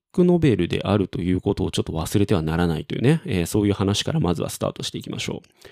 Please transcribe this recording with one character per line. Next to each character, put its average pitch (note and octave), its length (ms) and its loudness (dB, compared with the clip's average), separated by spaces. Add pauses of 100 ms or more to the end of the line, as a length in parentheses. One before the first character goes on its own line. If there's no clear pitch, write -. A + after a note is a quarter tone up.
(180)
ク F3+ 80 6
ノ F3 140 4
ベ D3 160 4
ル F2 120 2
で - 160 -2
あ G2 140 2
る F#2+ 100 2
と - 140 -6
い F2 120 0
う F2+ 80 0
こ G2+ 120 0
と F#2+ 100 -2
を E2+ 80 -4
ち - 80 -4
ょ - 20 0
っ - 20 0
と - 100 -8
忘 D#2+ 240 -2
れ G2+ 80 4
て A2 80 0
は E2+ 80 2
な D#2 160 -2
ら F2 80 4
な E2 140 0
い - 60 -10
と E2+ 100 -6
い - 40 -4
う - 40 -4
ね、 D#3 220 4
え F#2+ 180 0
ー、 - 20 -4
そ G#2+ 160 0
う G#2 60 2
い G2+ 40 4
う - 20 4
話 G2 300 0
か - 100 -4
ら D#3+ 60 0
ま F2+ 140 2
ず - 80 -4
は - 80 -4
ス - 80 -10
タ G2 120 -2
ー - 20 -10
ト - 100 -12
し - 80 -6
て - 80 -10
い G2+ 60 -12
き - 80 -12
ま - 80 -8
し - 100 -8
ょ - 160 -8
う。 - 260 -20